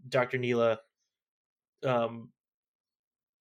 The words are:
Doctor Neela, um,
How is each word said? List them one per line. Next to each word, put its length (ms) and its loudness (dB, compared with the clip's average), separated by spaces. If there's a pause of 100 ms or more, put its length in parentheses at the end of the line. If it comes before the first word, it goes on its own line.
Doctor 300 0
Neela, 420 2 (1080)
um, 440 -2 (1120)